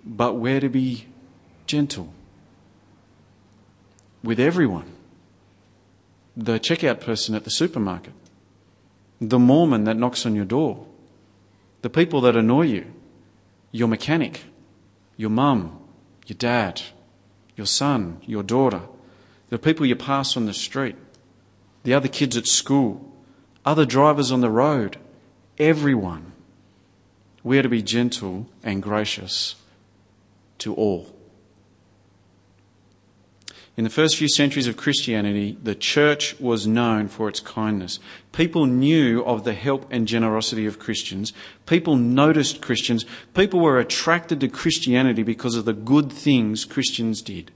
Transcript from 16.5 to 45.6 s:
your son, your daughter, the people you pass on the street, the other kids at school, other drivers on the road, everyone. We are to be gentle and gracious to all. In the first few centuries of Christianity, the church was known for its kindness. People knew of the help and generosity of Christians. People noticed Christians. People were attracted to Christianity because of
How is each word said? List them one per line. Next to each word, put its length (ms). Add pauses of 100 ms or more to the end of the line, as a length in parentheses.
your 120
son, 580
your 160
daughter, 400 (680)
the 100
people 260
you 100
pass 400
on 120
the 60
street, 420 (880)
the 100
other 140
kids 300
at 100
school, 680 (520)
other 200
drivers 460
on 100
the 80
road, 480 (600)
everyone. 720 (1120)
We 160
are 20
to 80
be 120
gentle 680 (160)
and 180
gracious 720 (1040)
to 140
all. 400 (2500)
In 80
the 60
first 260
few 140
centuries 380
of 100
Christianity, 840
the 140
church 640
was 260
known 440
for 180
its 120
kindness. 600 (320)
People 340
knew 580
of 200
the 100
help 380
and 160
generosity 580
of 140
Christians. 540 (320)
People 300
noticed 640
Christians. 420 (300)
People 260
were 200
attracted 600
to 80
Christianity 760
because 320
of 100